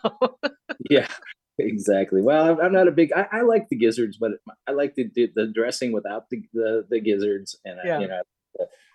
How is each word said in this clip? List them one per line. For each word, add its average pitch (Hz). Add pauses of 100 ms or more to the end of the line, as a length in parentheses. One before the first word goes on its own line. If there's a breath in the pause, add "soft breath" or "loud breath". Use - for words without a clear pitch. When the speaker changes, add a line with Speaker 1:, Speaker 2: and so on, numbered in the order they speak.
Speaker 1:
<laughs> -
Speaker 2:
Yeah, 131 (520 loud breath)
exactly. 98
Well, 156
I'm, 160
I'm 180
not 185
a 170
big, 151
I, 196
I 220
like 226
the 143
gizzards, 113
but 110 (340)
I 135
like 143
the, 120
the, 120
the 110
dressing 117
without 104
the, 110 (100)
the, 113
the 113
gizzards. 101
And 92
I, 90
Speaker 1:
Yeah. 170
Speaker 2:
you 101
know, 92 (340)
the, - (280 soft breath)